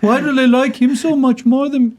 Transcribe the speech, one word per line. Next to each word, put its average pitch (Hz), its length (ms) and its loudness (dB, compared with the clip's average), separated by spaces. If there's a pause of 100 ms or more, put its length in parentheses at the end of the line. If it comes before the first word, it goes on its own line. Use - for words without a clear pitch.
Why 226 180 2
do 294 140 -4
they 262 140 2
like 247 340 0
him 262 140 2
so 320 200 -2
much 247 300 0
more 269 240 0
than 247 300 -2